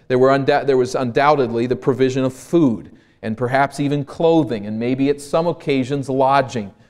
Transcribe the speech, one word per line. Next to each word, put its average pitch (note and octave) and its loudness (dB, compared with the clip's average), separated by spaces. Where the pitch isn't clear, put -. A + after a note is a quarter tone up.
There B2+ 2
were C3 6
undou-, C#3 2
there C3+ 2
was B2+ 0
undoubtedly C3 2
the B2 -2
provision C3 0
of C3 -2
food, C3 -2
and A2 -6
perhaps C3+ -2
even C#3+ -2
clothing, C3 0
and A2 -6
maybe B2+ 0
at C#3+ -4
some E3 -2
occasions C#3 -2
lodging, C3 0